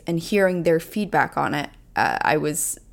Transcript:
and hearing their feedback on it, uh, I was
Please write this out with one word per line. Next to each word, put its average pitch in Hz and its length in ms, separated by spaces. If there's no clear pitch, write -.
and 170 140
hearing 180 440
their 165 180
feedback 175 560
on 143 160
it, 147 160
uh, 73 240
I - 160
was 151 420